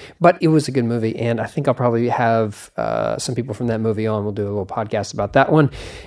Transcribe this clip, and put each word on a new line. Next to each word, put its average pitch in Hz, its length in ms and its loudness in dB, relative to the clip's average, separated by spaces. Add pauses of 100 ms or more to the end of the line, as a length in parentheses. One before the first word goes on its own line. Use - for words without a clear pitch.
(200)
but 170 200 6
it 165 80 4
was 156 200 4
a - 20 -6
good 131 160 0
movie, 113 320 -2
and 117 200 0
I 113 60 -4
think 139 240 -4
I'll 123 60 4
probably 120 340 0
have, 113 720 0
uh, 55 400 -2
some - 160 -6
people 123 180 -4
from 123 140 -4
that 113 140 0
movie 110 260 0
on. 107 180 -2
We'll 104 80 -4
do 104 120 -4
a 101 40 -4
little 101 160 -4
podcast 104 480 -4
about 101 220 -2
that 135 180 6
one, 151 180 6 (360)